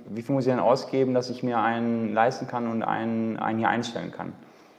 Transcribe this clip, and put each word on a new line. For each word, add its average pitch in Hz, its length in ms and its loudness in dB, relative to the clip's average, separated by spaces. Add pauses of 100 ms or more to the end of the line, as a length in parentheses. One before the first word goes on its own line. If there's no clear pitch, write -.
wie 107 140 -8
viel 139 120 0
muss 131 120 2
ich 131 60 4
denn 120 80 2
ausgeben, 131 540 2
dass 123 140 0
ich 120 140 -6
mir 120 160 0
einen 117 560 0
leisten 123 320 2
kann 120 220 -4
und 113 160 -2
einen, 113 540 -2
einen 110 200 -2
hier 113 100 4
einstellen 101 440 -2
kann?" 90 200 -10 (460)